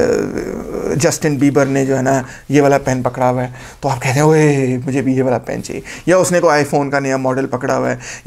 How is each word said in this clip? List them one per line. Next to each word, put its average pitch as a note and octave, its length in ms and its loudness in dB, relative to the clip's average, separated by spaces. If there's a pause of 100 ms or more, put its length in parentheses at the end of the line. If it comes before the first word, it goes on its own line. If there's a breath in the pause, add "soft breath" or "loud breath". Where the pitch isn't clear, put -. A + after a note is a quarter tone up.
(960)
जस्टिन D3 420 0
बीबर C#3 300 2
ने C3+ 180 0
जो C3+ 100 0
है C3 60 0
ना C3 240 0 (260 loud breath)
ये C#3+ 100 4
वाला C#3 160 6
पेन C3 260 -2
पकड़ा B2+ 260 0
हुआ B2 120 0
है, B2 120 -6 (300 loud breath)
तो C#3+ 60 0
आप B2+ 80 -2
कहते C3 220 -2
हैं, D3+ 40 4
"ओए, C#3+ 540 4
मुझे C3 240 -2
भी C3 140 0
ये C3 60 2
वाला B2+ 160 2
पेन - 240 -8
चाहिए।" - 220 -10 (240 loud breath)
या F3+ 100 6
उसने F3 220 2
कोई D3+ 240 4
iPhone C#3+ 280 -2
का C#3+ 80 0
नया C3+ 180 -2
मॉडल C3 280 -2
पकड़ा B2+ 280 -4
हुआ B2+ 160 0
है, B2 100 -4 (280 loud breath)